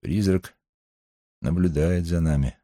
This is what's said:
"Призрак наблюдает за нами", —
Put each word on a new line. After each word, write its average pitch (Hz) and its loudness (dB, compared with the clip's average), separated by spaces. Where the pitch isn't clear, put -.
"Призрак 95 -2
наблюдает 85 0
за 85 0
нами", — 73 0